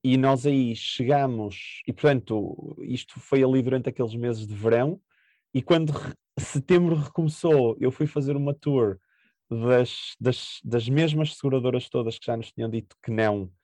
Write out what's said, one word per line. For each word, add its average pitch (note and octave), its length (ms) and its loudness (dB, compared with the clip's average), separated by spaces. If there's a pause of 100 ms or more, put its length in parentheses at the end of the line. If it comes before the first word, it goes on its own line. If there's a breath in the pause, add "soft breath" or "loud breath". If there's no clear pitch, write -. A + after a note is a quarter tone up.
E C3 120 4
nós C3 280 4
aí C3 300 2
chegamos, A#2+ 1120 -2
e - 60 -4
portanto, A#2 880 0
isto - 400 -10
foi C3+ 240 2
ali C3 180 4
durante B2+ 260 -2
aqueles A#2 280 -4
meses A#2 300 -4
de G#2+ 80 -10
verão, A#2 460 2 (540)
e C3 80 0
quando D#3+ 280 2
re-, - 220 -8 (280)
setembro E3+ 560 2
recomeçou, D3+ 840 2
eu B2+ 140 0
fui D3+ 140 -2
fazer C#3+ 280 -2
uma C#3+ 180 -2
tour A#2+ 460 0 (500)
das, A#2+ 720 0
das, - 440 -4
das A2+ 240 -2
mesmas D3+ 480 0
seguradoras B2+ 520 -2
todas A2+ 300 -4
que - 80 -12
já A#2 100 -4
nos A2+ 140 -10
tinham A#2 180 -6
dito A2 340 -8
que A#2 100 -6
não G#2 360 0 (160)